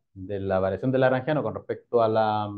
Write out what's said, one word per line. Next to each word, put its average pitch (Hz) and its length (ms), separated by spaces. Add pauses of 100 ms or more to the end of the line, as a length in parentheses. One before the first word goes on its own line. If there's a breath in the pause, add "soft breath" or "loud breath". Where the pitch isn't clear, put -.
(140)
de 98 260
la 95 200
variación 95 320
del 131 100
lagrangiano 131 400
con 107 140
respecto - 480
a 110 40
la, 107 400 (100)